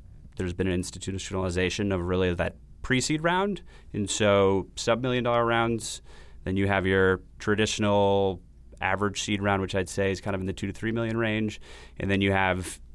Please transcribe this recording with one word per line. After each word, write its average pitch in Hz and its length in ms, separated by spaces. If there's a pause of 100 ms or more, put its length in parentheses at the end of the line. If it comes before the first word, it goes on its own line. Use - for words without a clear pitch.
(360)
there's 90 180
been 92 140
an 90 140
institutionalization 92 1120
of 90 80
really 90 320
that 85 220 (260)
pre-seed 151 420
round. 185 380 (320)
And 101 160
so 98 680
sub 117 260
million 127 220
dollar 120 220
rounds, 117 560 (420)
then 92 140
you 98 100
have 98 180
your 95 360 (180)
traditional 101 1000 (400)
average 95 420
seed 104 180
round, 98 200
which 92 140
I'd 95 120
say 98 240
is 92 80
kind 101 160
of 95 60
in 92 60
the 98 60
two - 140
to 98 60
three 113 180
million 113 260
range. 110 440 (380)
And 98 120
then 98 100
you 98 120
have 92 460 (160)